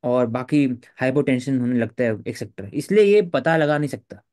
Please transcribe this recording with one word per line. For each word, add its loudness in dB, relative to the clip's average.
और 2
बाकी 0
हाइपोटेंशन 0
होने 0
लगता -2
है, -2
एटसेटरा। -12
इसलिए 2
ये 4
पता 0
लगा 2
नहीं -2
सकता, -16